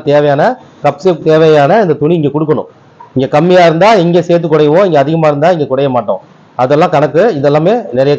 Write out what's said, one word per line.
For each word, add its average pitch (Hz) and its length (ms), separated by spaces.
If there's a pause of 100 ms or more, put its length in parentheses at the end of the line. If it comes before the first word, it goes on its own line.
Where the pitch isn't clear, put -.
(100)
தேவையான, 147 320 (420)
கப் 139 180
ஷேப் 170 260
தேவையான 156 560
இந்த 160 180
துணி 160 180
இங்க 143 140
கொடுக்கணும். 147 340 (480)
இங்க 131 180
கம்மியா 175 340
இருந்தா 165 200 (160)
இங்க 175 140 (100)
சேர்த்து 170 240
குடைவோம், 156 360
இங்க 156 140
அதிகமா 156 300
இருந்தா 147 240
இங்க 147 160
குடைய 139 240
மாட்டோம். 104 240 (420)
அதெல்லாம் 147 320
கணக்கு, 147 280 (160)
இதெல்லாமே 151 360 (240)
நிறைய 143 200